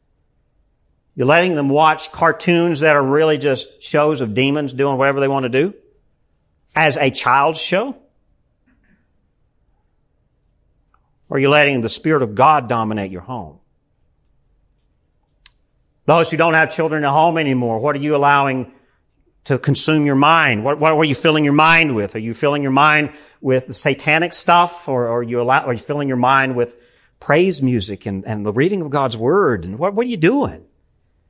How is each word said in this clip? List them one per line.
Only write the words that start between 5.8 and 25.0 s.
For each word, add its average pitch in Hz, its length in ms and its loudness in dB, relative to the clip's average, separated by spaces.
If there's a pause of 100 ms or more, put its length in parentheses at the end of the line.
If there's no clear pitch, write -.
as 151 200 2
a 143 140 0
child's 139 500 0
show? 226 360 -4 (3250)
Or 135 100 -4
are - 20 0
you 139 80 2
letting 143 320 4
the 113 80 -2
Spirit 151 340 0
of 107 140 -4
God 135 320 4
dominate 110 420 -4
your 90 120 -14
home? 104 360 -14 (2500)
Those 165 260 2
who 170 60 -4
don't 160 180 2
have 156 160 2
children 156 340 -4
at 139 60 0
home 160 280 2
anymore, 123 420 -2
what 143 160 -2
are 139 40 -8
you 147 140 -2
allowing 139 580 0 (720)
to 131 140 -2
consume 151 460 0
your 143 120 0
mind? 143 480 2
What, 143 140 -2
what 156 140 2
are 156 120 2
you 143 100 -2
filling 156 300 0
your 143 100 2
mind 160 400 4
with? 101 200 -4
Are 120 60 -8
you 113 140 -8
filling 147 280 -2
your 135 100 -2
mind 151 380 2 (300)
with 131 260 -2
the 127 80 -8
satanic 156 600 0
stuff? 175 520 0
Or, 127 200 -2